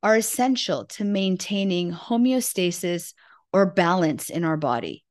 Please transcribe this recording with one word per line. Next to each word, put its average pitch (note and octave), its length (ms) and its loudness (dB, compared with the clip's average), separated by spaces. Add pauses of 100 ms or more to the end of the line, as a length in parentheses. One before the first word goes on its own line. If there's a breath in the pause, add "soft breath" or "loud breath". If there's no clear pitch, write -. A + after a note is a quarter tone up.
are G#3+ 120 4
essential A3+ 680 0
to - 180 -8
maintaining F#3+ 880 0
homeostasis F#3 1200 -2 (380 soft breath)
or G3 140 6
balance F3 640 2
in E3+ 140 -2
our D#3+ 140 0
body. A#2+ 540 -4